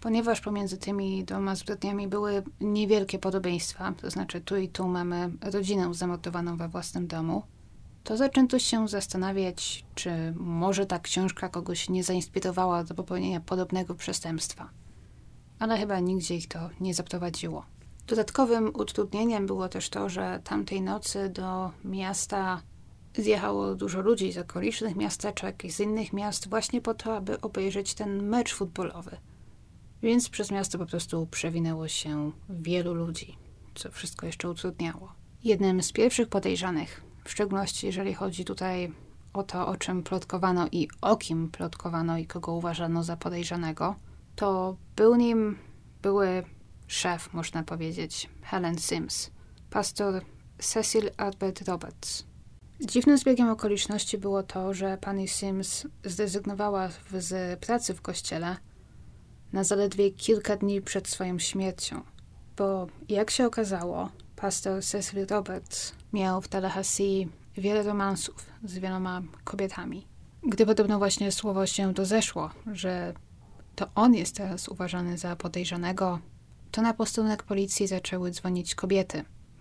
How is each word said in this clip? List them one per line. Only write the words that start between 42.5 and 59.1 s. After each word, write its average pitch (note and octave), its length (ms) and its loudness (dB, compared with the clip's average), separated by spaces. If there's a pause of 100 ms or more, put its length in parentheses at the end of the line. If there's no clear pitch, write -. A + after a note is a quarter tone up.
uważano E3+ 500 0
za E3+ 140 -4
podejrzanego, E3+ 800 -2 (400)
to F#3+ 420 2 (180)
był A3+ 200 10
nim A3+ 420 6 (440)
były F#3+ 420 4 (440)
szef, - 460 -2
można E3 300 -4
powiedzieć, E3 640 -6 (120)
Helen F3 360 0
Sims, - 540 -2 (380)
pastor G3 520 0 (360)
Cecil A3 600 2
Albert G3 500 -2
Roberts. - 580 -6 (560)
Dziwnym C4+ 360 8
zbiegiem B3 320 8
okoliczności G#3 680 0
było G3 260 0
to, F#3+ 300 -2
że F#3+ 240 -2
pani G3 300 -2
Sims F#3+ 600 -2 (160)
zrezygnowała G3+ 840 0
w, F#3 340 -8
z F3+ 380 -2
pracy A#3 340 2
w E3 80 -14
kościele F3 560 -4 (960)